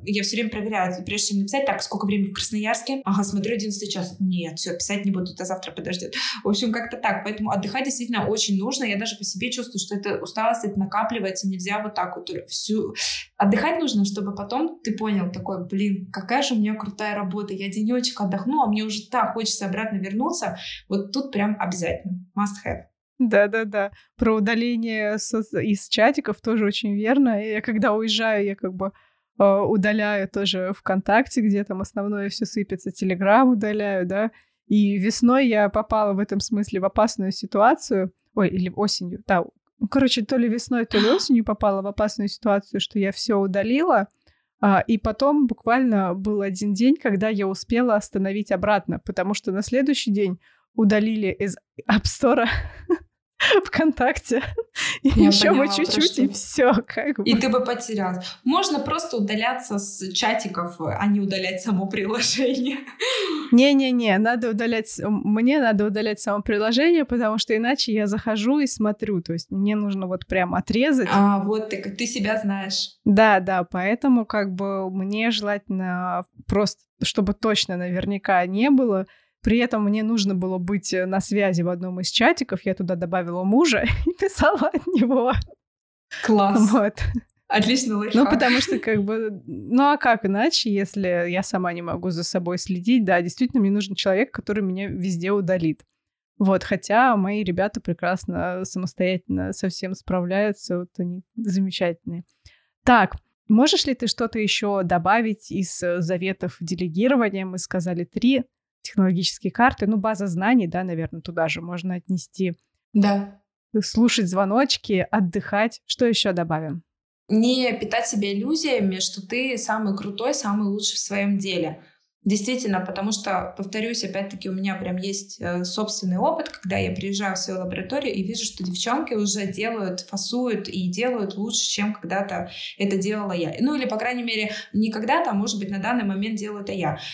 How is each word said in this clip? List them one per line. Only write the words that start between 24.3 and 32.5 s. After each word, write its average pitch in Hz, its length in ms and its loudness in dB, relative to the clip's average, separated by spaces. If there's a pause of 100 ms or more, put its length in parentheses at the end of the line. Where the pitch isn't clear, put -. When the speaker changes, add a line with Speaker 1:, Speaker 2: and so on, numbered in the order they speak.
Speaker 2:
удаление 226 840 0
со-, 220 200 -4 (240)
из 208 260 0
чатиков 226 520 2
тоже 220 260 0
очень 202 300 -2
верно. 226 440 4
Я 214 200 -4
когда 214 320 2
уезжаю, 220 520 0
я 196 120 -2
как 185 180 -6
бы, 190 160 -4 (480)
э, 202 60 6
удаляю 202 840 2
тоже 196 480 -2
ВКонтакте, 202 640 2
где 202 220 2
там 190 180 -6
основное 202 480 -4
все - 160 -6
сыпется, 202 460 -4